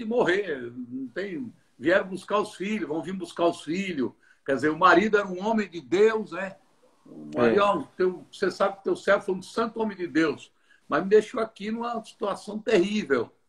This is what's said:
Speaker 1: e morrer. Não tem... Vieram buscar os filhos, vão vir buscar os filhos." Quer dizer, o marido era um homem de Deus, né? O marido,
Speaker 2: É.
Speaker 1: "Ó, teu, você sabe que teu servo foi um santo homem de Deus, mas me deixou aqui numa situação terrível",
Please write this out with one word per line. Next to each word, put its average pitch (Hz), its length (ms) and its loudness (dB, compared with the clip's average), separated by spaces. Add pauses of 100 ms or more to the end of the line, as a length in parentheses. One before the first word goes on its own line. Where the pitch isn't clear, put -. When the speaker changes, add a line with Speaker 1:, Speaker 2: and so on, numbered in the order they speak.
Speaker 1:
e - 40 -
morrer. 175 640 0 (180)
Não 131 200 -10
tem... 151 440 -8 (240)
Vieram 185 300 2
buscar 190 320 -4
os - 160 -4
filhos, 190 320 -6
vão 151 160 -6
vir 175 100 -8
buscar 175 320 -4
os - 160 0
filhos." 156 500 -4 (340)
Quer 139 100 0
dizer, 131 140 0
o 156 100 -2
marido 185 380 6
era 202 100 -2
um 185 180 -6
homem 214 240 0
de 165 120 -12
Deus, 208 500 2
né? 190 240 -8 (500)
O - 320 -14
marido, 156 220 4
Speaker 2:
É. 202 40 6
Speaker 1:
"Ó, 202 180 2 (160)
teu, 180 340 -2
você - 180 -2
sabe 196 280 0
que - 80 -18
teu 185 100 2
servo 208 300 2
foi 190 100 -2
um 185 80 -8
santo 226 360 -4
homem 214 160 -4
de 180 120 -6
Deus, 143 440 0 (380)
mas 147 140 0
me 196 60 -4
deixou 214 300 4
aqui 220 300 -6
numa 233 340 -6
situação 202 540 -8
terrível", 190 760 2 (180)